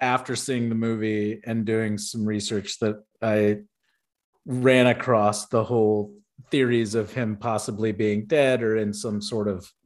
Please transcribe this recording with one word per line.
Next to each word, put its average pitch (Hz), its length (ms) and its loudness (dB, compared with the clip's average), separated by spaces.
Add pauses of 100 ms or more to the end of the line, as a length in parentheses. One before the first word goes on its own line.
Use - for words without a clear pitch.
after 127 340 -2
seeing 120 320 -4
the 113 60 -2
movie 110 720 -2
and 113 200 -2
doing 110 320 0
some 104 300 -6
research 104 540 -4
that 107 220 -2 (200)
I 104 380 2 (840)
ran 127 420 4
across 110 600 2
the 113 180 2
whole 107 480 2 (380)
theories 120 440 2
of 110 180 -2
him 110 260 -4
possibly 110 540 -2
being 104 340 0
dead 131 360 4
or 110 140 0
in 104 160 -2
some 104 300 -6
sort 104 260 -4
of, 92 180 -6 (200)